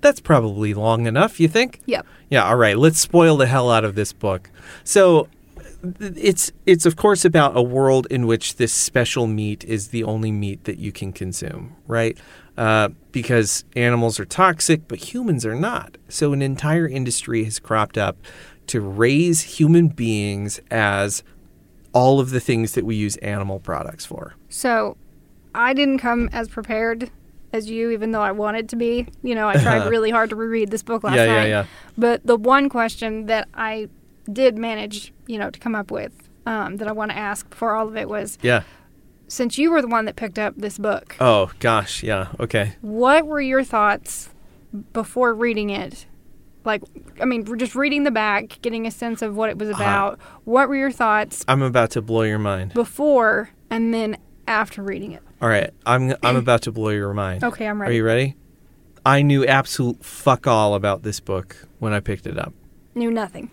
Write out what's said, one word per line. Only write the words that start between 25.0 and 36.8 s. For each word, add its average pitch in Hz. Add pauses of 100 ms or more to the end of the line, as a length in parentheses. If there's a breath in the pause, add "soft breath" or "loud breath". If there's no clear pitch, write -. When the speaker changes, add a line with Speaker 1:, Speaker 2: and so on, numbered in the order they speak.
Speaker 2:
I 247
didn't 269
come 240
as 226
prepared 226 (440)
as 220
you, 226
even 220
though 220
I 202
wanted 214
to 240
be. 240 (160)
You 247
know, 214
I 202
tried -
Speaker 1:
<laughs> -
Speaker 2:
really 220
hard 226
to 220
reread 226
this 220
book 226
last 208
Speaker 1:
Yeah, 117
yeah, 113
Speaker 2:
night. 107
Speaker 1:
yeah. 104 (320 loud breath)
Speaker 2:
But 233
the 240
one 254
question 220
that 220
I 220 (440)
did 240
manage, 214 (140)
you 226
know, 202
to -
come 226
up 202
with, - (180)
um, 202
that 208